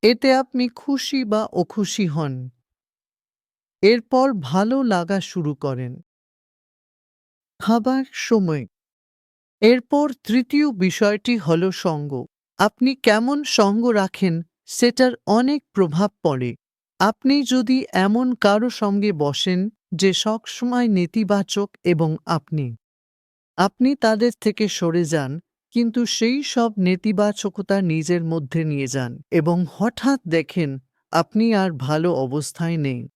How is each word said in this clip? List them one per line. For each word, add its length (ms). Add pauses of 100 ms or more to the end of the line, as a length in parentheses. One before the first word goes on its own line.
এতে 320
আপনি 340
খুশি 560
বা 220
অখুশি 640
হন। 420 (1300)
এরপর 520
ভালো 500
লাগা 380
শুরু 340
করেন। 460 (1600)
খাবার 520
সময়। 540 (960)
এরপর 500 (120)
তৃতীয় 480
বিষয়টি 680
হল 340
সঙ্গ। 540 (320)
আপনি 380
কেমন 480
সঙ্গ 440
রাখেন, 540 (240)
সেটার 460 (160)
অনেক 360 (100)
প্রভাব 380 (120)
পড়ে। 320 (440)
আপনি 440
যদি 500
এমন 400
কারো 360
সঙ্গে 420
বসেন 580 (240)
যে 200
সবসময় 760
নেতিবাচক 840 (140)
এবং 420
আপনি, 500 (840)
আপনি 380
তাদের 360 (100)
থেকে 260
সরে 380
যান, 340 (320)
কিন্তু 340
সেই 380
সব 340
নেতিবাচকতা 1040
নিজের 420
মধ্যে 400
নিয়ে 240
যান 340 (100)
এবং 380
হঠাৎ 580
দেখেন 520 (320)
আপনি 420
আর 180
ভালো 420
অবস্থায় 640
নেই। 300 (120)